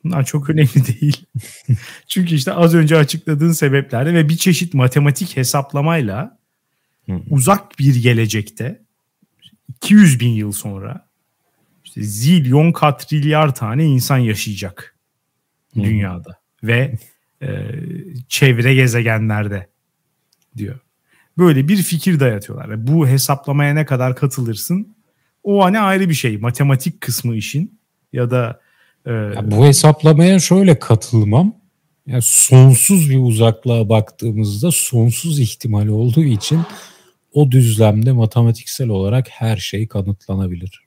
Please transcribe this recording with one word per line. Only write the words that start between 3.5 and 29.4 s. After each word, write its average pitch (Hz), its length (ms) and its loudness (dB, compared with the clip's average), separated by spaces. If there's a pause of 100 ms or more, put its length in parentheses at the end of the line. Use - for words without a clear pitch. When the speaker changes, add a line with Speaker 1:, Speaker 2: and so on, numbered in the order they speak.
Speaker 1:
sebeplerle 139 640 -2
ve 160 160 2
bir 165 80 0
çeşit 175 360 0
matematik 143 640 0
hesaplamayla 143 1000 -4 (680)
Speaker 2:
Hı 95 80 -8
hı. 87 160 -8
Speaker 1:
uzak 151 500 -2
bir 135 160 2
gelecekte, 113 880 -2 (880)
iki - 240 -4
yüz 170 260 4
bin 120 100 -2
yıl 107 220 -4
sonra 101 560 -12 (800)
işte - 180 -12
zilyon 135 680 2
katrilyar 151 840 0
tane 123 300 -4
insan 131 320 0
yaşayacak 104 800 -6 (760)
Speaker 2:
Hı 117 60 -4
hı. 101 40 -4
Speaker 1:
dünyada 98 560 -4 (240)
ve, 117 340 -2 (440)
e, 101 300 -10 (580)
çevre 131 460 2
gezegenlerde 110 920 -2 (920)
diyor. 104 220 -10 (580)
Böyle 151 300 2
bir 202 100 0
fikir 170 420 -2
dayatıyorlar. 110 680 -4
Bu 151 200 2
hesaplamaya 143 680 -2
ne 151 120 0
kadar 127 300 -4
katılırsın? 131 800 -6 (500)
O 202 180 2
hani 196 160 2
ayrı 190 300 0
bir 156 40 0
şey. 117 240 -4
Matematik 135 640 -2
kısmı 120 340 -6
işin 143 440 -8 (340)
ya 123 180 -4
da, 120 280 -2 (460)
e, 120 60 -8
Speaker 2:
Ya 107 400 -4